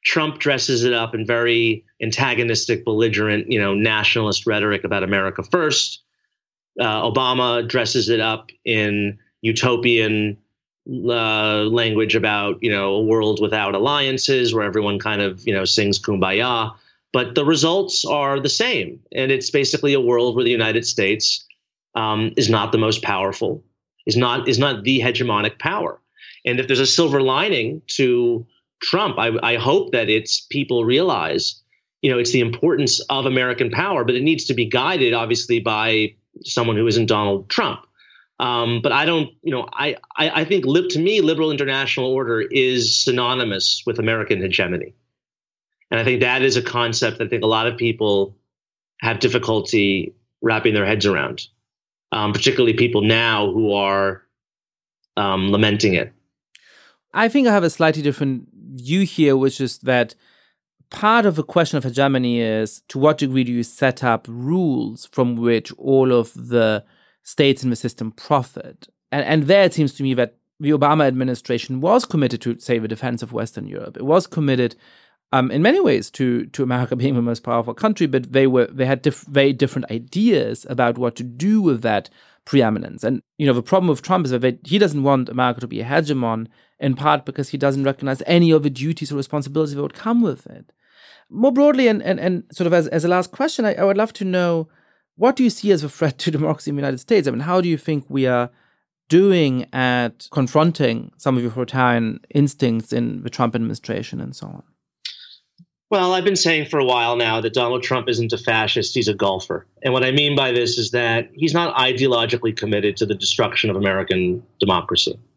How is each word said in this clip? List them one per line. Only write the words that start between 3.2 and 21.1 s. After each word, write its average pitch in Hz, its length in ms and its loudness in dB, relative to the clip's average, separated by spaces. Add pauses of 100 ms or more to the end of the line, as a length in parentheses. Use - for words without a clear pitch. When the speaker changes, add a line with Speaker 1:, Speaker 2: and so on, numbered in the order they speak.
Speaker 1:
you 113 80 0
know, 101 140 0
nationalist 107 760 0
rhetoric 104 380 -2
about 98 180 -2
America 95 400 -2
first. - 580 -2 (800)
Uh, 110 220 0
Obama 123 680 0
dresses 117 400 -2
it 110 140 2
up 110 280 -4 (140)
in 104 540 -2 (240)
utopian, 113 960 0 (720)
uh, 107 540 0
language 110 520 0
about, 104 460 -2
you 117 100 0
know, 98 220 0
a 104 100 0
world 107 380 2
without 101 340 0
alliances 131 760 0
where 113 100 0
everyone 101 340 -2
kind 104 240 -4
of, 95 240 -4
you 110 80 -2
know, 95 120 0
sings 101 340 0
Kumbaya. 110 720 -2 (380)
But 123 240 -2
the 151 80 0
results 165 600 0
are 139 340 0
the 131 80 -4
same. 151 540 -2 (120)
And 131 160 -2
it's 131 200 0
basically 143 440 0
a 139 60 4
world 120 360 2
where 123 100 0
the 120 60 2
United 113 340 0
States, - 600 -2 (500)